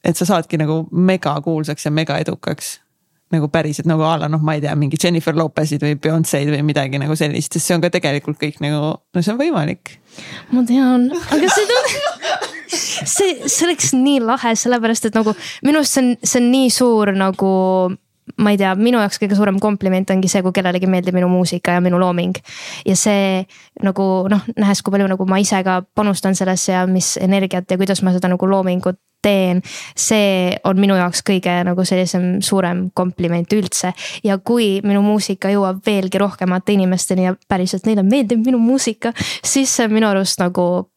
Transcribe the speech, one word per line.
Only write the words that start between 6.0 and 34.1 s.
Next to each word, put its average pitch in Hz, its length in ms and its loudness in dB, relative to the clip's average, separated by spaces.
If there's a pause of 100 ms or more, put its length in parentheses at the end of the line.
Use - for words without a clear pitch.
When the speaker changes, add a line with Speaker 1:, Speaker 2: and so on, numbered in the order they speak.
Speaker 1:
Beyonce'd 156 480 0
või 147 160 0
midagi 143 320 -2
nagu 147 180 -2
sellist, 151 380 -4
sest 156 140 -4
see 175 100 2
on 165 60 0
ka 175 100 0
tegelikult 147 480 -2
kõik 147 220 -6
nagu, 151 340 -2
no - 240 -4
see 208 140 -2
on - 20 -6
võimalik. 247 600 -4 (500)
Speaker 2:
Ma 247 160 2
tean, 254 480 2
aga 320 400 0
see 415 160 2
tun-, 508 240 2 (560)
<laughs> - 640 -8
see, 370 220 2 (100)
see 311 220 0
oleks - 260 0
nii 262 320 2
lahe, 233 320 0
sellepärast 233 540 0
et 226 80 2
nagu 214 160 0 (260)
minu 302 220 2
arust - 160 -2
see 254 80 4
on, 247 160 2
see - 180 2
on 240 140 4
nii 262 180 4
suur 220 400 2
nagu 190 380 0 (840)
ma 208 140 2
ei 202 60 2
tea, 190 180 2
minu 233 240 2
jaoks 202 200 -2
kõige 202 160 0
suurem 196 240 2
kompliment 190 500 0
ongi 190 180 2
see, 190 140 0
kui 185 100 0
kellelegi 185 360 0
meeldib 180 260 0
minu 180 160 2
muusika 180 420 0
ja 180 100 2
minu 180 180 2
looming. 180 380 0 (480)
Ja 190 100 2
see 190 500 0 (380)
nagu, 196 240 0 (220)
noh, 208 160 2 (100)
nähes, 202 260 2
kui 190 100 -4
palju 196 160 2
nagu 190 180 -2
ma 190 140 2
ise 196 240 0
ka 185 180 0 (140)
panustan 196 400 0
sellesse 185 380 -2
ja 185 140 2
mis 185 300 0
energiat 185 540 0
ja 185 60 0
kuidas 190 260 0
ma 185 100 2
seda 180 160 0
nagu 180 180 0
loomingut 185 520 0 (180)
teen, 185 420 2 (400)
see 196 540 2 (100)
on 190 160 2
minu 196 160 4
jaoks 175 320 0
kõige 185 240 0 (140)
nagu 180 180 0
sellisem 180 560 0
suurem 185 540 0
kompliment 170 580 -2
üldse. 185 400 -2 (320)